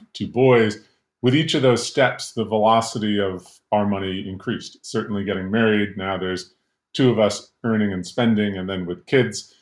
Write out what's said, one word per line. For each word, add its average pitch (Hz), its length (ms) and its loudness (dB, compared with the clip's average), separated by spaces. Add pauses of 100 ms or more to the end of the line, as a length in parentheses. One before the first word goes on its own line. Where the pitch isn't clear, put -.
(140)
two 95 140 -6
boys. 117 520 4 (420)
With 127 140 2
each 160 200 0
of 147 60 0
those 127 240 2
steps, - 460 -2
the 110 140 -4
velocity 107 760 0
of 92 260 -4 (280)
our 104 120 2
money 98 440 -4
increased. 98 560 -8
Certainly 104 400 -6
getting 95 260 -4
married, 107 460 0
now 95 200 -4
there's 92 360 -6 (400)
two 131 160 4
of 110 100 2
us 101 320 0 (140)
earning 107 260 0
and 90 160 -6
spending, 107 500 0
and 92 120 -8
then 92 160 -6
with 87 200 -10
kids. - 560 0